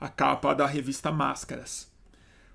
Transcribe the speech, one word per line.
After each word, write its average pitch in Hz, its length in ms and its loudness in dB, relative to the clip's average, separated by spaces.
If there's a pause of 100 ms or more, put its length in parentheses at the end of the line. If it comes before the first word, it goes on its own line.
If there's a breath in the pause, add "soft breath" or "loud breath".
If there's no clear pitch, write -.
a 147 80 -6
capa 139 460 4
da 139 120 4
revista 143 460 -2
Máscaras. - 800 -4 (640 soft breath)